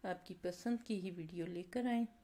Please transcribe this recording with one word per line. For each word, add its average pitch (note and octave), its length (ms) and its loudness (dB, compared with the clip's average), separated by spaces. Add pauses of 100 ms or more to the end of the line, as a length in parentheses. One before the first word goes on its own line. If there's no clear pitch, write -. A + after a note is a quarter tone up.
आपकी F#3 320 -4
पसंद A#3 460 0
की A3 180 0
ही F#3 120 -2
वीडियो F3 340 -4
लेकर F3+ 400 -2
आएँ। A#3 200 6 (180)